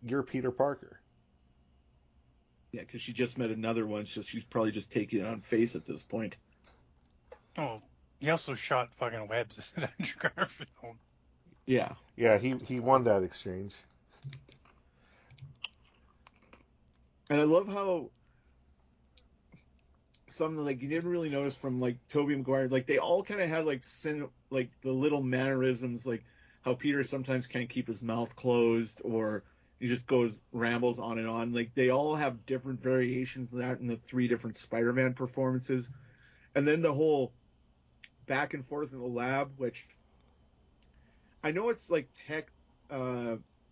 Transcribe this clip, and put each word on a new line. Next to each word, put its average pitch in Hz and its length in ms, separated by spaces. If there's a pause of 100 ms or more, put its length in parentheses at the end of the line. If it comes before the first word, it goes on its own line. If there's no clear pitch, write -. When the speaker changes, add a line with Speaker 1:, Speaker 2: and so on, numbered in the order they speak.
Speaker 1:
"You're 127 200
Peter 131 300
Parker." - 480 (1700)
Speaker 2:
Yeah, 113 120
'cause - 180
she 123 100
just 123 260
met 120 120
another 110 360
one, 104 200
so 110 160
she's 113 220
probably 110 280
just 101 200
taking 104 280
it 95 60
on 107 140
faith 117 340
at 78 100
this - 200
point. 110 320 (1200)
Speaker 3:
Oh, 123 220 (400)
he 143 120
also 156 240
shot 123 420
fucking 113 320
webs 110 460
<laughs> - 20
at 160 220
Andrew - 380
Garfield. 127 600 (720)
Speaker 2:
Yeah. 123 280 (220)
Speaker 1:
Yeah, 110 220
he, 127 200
he 123 220
won 127 240
that 101 180
exchange. 95 520 (3500)
Speaker 2:
And 147 100
I 151 40
love 170 240
how 190 420 (2250)
some, 160 300
like, 139 240
you 139 60
didn't 170 220
really 165 200
notice 139 240
from, 127 260
like, 120 160 (120)
Tobey 147 280
Maguire, 135 320
like, 127 180
they 147 120
all 185 240
kinda 196 240
had, 160 200
like, 139 180
sin-, 151 440 (220)
like, 127 200 (120)
the 131 100
little 143 300
mannerisms, 127 840
like, 117 180 (380)
how 127 120
Peter 143 300
sometimes 127 420
can't 123 240
keep 127 160
his 113 160
mouth 117 320
closed, 117 720
or 110 400 (340)
he 123 80
just 123 200
goes, 120 300 (160)
rambles 120 460
on 113 200
and 113 100
on. 117 240
Like, 117 220
they 127 160
all 147 260
have 131 300
different 131 360
variations 127 720
of 123 60
that 123 220
in 123 60
the 117 100
three 123 320
different 117 280
Spider-Man 123 580
performances. 127 760 (640)
And 143 120
then 160 160
the 156 100
whole 143 400 (920)
back 143 280
and 135 120
forth 147 260
in 135 60
the 123 80
lab, 131 500
which 127 300 (1600)
I 156 80
know 208 160
it's, 226 220
like, 156 180 (180)
tech, 151 240 (400)
uh, 123 460 (360)